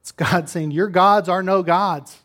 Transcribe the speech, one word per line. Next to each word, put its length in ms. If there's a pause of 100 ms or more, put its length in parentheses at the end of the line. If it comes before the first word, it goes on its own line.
it's 100
God 380
saying, 220
"Your 180
gods 400
are 140
no 200
gods. 640